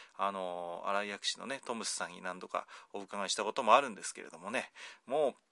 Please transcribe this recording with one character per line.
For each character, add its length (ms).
あ 140
の、 540
新 200
井 40
薬 180
師 120
の 80
ね、 180
ト 100
ム 100
ス 40
さ 180
ん 40
に 100
何 180
度 80
か 200
お 60
伺 260
い 40
し 60
た 80
こ 100
と 100
も 120
あ 60
る 80
ん 60
で 80
す 100
け 80
れ 80
ど 100
も 120
ね、 200
も 300